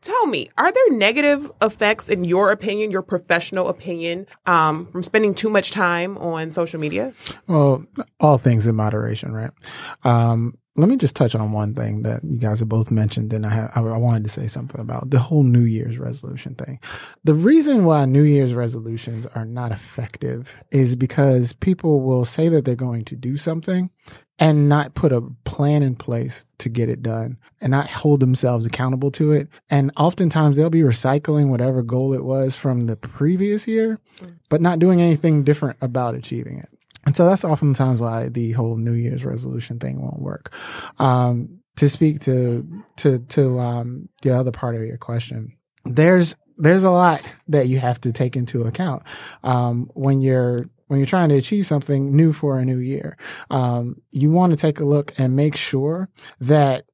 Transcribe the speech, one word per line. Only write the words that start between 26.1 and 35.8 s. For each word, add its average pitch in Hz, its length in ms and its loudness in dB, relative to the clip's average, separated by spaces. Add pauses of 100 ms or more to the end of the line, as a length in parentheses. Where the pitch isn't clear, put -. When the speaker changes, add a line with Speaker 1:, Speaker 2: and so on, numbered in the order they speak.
Speaker 2:
to - 120 -6
get 117 180 -2
it 120 140 -6
done 117 340 -6 (240)
and 123 100 -2
not 143 200 0
hold 147 300 2
themselves 127 440 2
accountable 131 460 -2
to 151 220 0
it. 147 160 0 (200)
And 139 300 2
oftentimes 156 580 2
they'll 156 140 4
be 165 100 4
recycling 143 680 2
whatever 127 320 0
goal 127 320 -2
it 131 100 -6
was 135 320 -2
from 123 300 -2
the 113 100 -2
previous 185 720 -2
year, 220 300 0 (220)
Speaker 1:
Mm. 175 140 -20 (140)
Speaker 2:
but 151 140 2
not 170 160 2
doing 175 240 6
anything 156 420 4
different 143 380 0